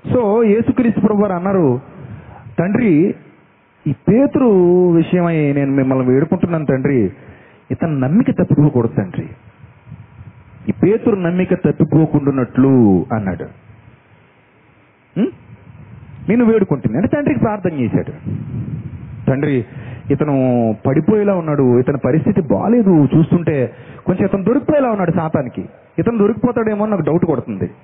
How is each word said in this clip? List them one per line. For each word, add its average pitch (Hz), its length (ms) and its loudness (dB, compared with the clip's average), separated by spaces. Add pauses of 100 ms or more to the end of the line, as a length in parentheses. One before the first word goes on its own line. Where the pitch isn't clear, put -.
(120)
So, 226 300 2
యేసుక్రీస్తు 226 580 2
ప్రభు 208 220 2
వారు 208 100 0
అన్నారు, 175 480 0 (760)
"తండ్రి, 190 560 2 (720)
ఈ 151 60 -2
పేతురు 262 560 0 (420)
విషయమై 165 600 0
నేను 139 200 -2
మిమ్మల్ని 131 340 0
వేడుకుంటున్నాను 160 600 0
తండ్రి, 131 460 0 (580)
ఇతను 151 280 -4
నమ్మిక 151 320 2
తప్పిపోకూడదు 139 640 2
తండ్రి, 92 340 -4 (1400)
ఈ - 40 -4
పేతురు 214 440 0
నమ్మిక 180 380 0
తప్పిపోకుండానట్లు" 135 1600 2
అన్నాడు. 95 320 -4 (1800)
ఉం? 330 120 -2 (960)
నేను 240 160 2
వేడుకుంటుంది 196 520 0
అంటే 214 200 -2
తండ్రికి 285 240 -2
ప్రార్థన 202 320 -2
చేశాడు. 113 400 -4 (1160)
"తండ్రి, 135 340 0 (460)
ఇతను 131 640 0 (120)
పడిపోయేలా 202 480 2
ఉన్నాడు, 143 440 2
ఇతని 131 260 0
పరిస్థితి 170 380 0
బాలేదు, 190 720 2
చూస్తుంటే 156 580 0 (320)
కొంచెం 190 180 -2
ఇతను 196 200 -2
దొరికిపోయేలా 277 440 2
ఉన్నాడు 196 220 0
సాతానికి, 160 580 -4 (300)
ఇతను 220 200 -2
దొరికిపోతాడేమో 214 640 0
అని 214 80 -2
నాకు 196 120 -2
డౌట్ 151 220 0
కొడుతుంది. 117 460 -4 (140)